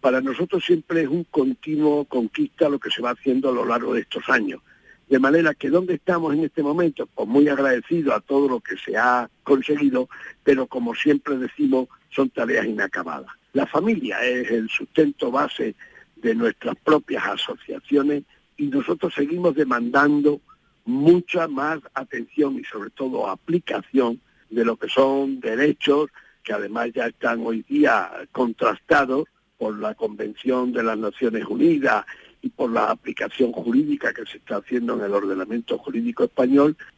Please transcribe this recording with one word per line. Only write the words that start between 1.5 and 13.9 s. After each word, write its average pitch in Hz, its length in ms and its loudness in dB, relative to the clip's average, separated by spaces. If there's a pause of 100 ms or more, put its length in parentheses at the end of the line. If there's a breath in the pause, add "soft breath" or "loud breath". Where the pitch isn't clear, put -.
conquista - 640 -2
lo 143 80 -2
que - 140 -6
se - 100 -4
va 120 100 -2
haciendo 131 380 0
a - 20 0
lo 120 140 -2
largo 117 300 -2
de 117 60 0
estos - 280 -8
años. 107 320 0 (480 soft breath)
De 135 80 4
manera 147 380 4
que, 135 160 -4
¿dónde 180 240 2
estamos 165 400 0
en 160 80 2
este 156 180 -4
momento? 147 540 0
Pues 110 120 -4
muy 143 200 6
agradecido 139 640 0
a 107 60 0
todo 139 280 0
lo 123 120 -2
que - 180 -10
se - 200 -8
ha 123 300 0 (140)
conseguido, 135 680 2 (360 loud breath)
pero 131 240 4
como 120 260 -4
siempre 143 440 0
decimos, 131 500 0 (240 soft breath)
son 135 180 0
tareas 113 380 -2
inacabadas. 95 640 -6 (220)
La 139 120 0
familia 151 580 -2